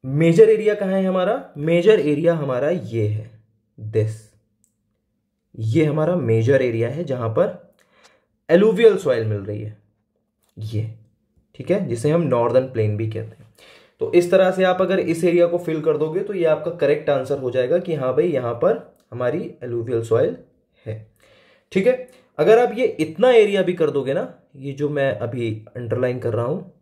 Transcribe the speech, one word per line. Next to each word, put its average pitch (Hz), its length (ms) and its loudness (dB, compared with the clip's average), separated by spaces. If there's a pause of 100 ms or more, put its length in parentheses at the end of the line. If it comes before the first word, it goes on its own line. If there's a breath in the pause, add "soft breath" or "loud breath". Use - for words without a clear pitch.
मेजर 165 440 6
एरिया 208 260 2
कहाँ 196 180 -4
है 190 140 0
हमारा? 185 280 0 (240)
मेजर 170 420 4
एरिया 151 340 0
हमारा 139 340 -2
ये 113 380 -4
है, 107 240 -6 (480)
this, 107 340 -2 (1400)
ये 117 300 0
हमारा 156 320 0
मेजर 123 460 2
एरिया 117 260 -2
है 147 160 -8
जहाँ 123 260 -6
पर 175 440 -4 (720 soft breath)
एलुवियल 202 480 6
सॉइल 127 300 0
मिल 107 120 -2
रही 104 240 -8
है 107 140 -14 (800)
ये, 110 260 -6 (720)
ठीक 135 160 -10
है, 190 180 0
जिसे 117 220 -2
हम 170 140 2
नॉर्दर्न 123 420 2
प्लेन 107 300 -2
भी 110 120 -4
कहते 110 280 -10
हैं। - 120 -20 (520 soft breath)
तो - 120 -4
इस 175 180 4
तरह 190 200 4
से 185 140 0
आप 180 180 2
अगर 185 180 0
इस 165 240 -4
एरिया 175 220 4
को 170 120 -2
फिल 160 220 -4
कर 156 160 0
दोगे 156 240 -4
तो 202 140 -8
ये 175 120 -2
आपका 156 300 0
करेक्ट 151 340 0
आंसर 135 280 -2
हो 127 120 -4
जाएगा 127 300 0
कि 175 140 -6
हाँ 127 200 -2
भाई 160 140 0
यहाँ 120 260 -4
पर 180 280 -2 (300)
हमारी 123 380 -4 (120)
एलुवियल 117 420 -4
सॉइल 123 320 0 (500)
है, 110 200 -12 (680 soft breath)
ठीक 190 140 0
है। 254 220 0 (300 soft breath)
अगर 196 200 6
आप 233 200 0
ये 247 80 0
इतना 165 460 0
एरिया 202 300 6
भी 175 100 0
कर 165 180 0
दोगे 135 240 -2
ना, 254 180 -6 (240)
ये 135 160 -10
जो 143 180 -4
मैं 139 220 0
अभी 113 400 -6 (240)
अंडरलाइन 123 420 -4
कर 120 160 -4
रहा 117 120 -2
हूँ 165 360 -8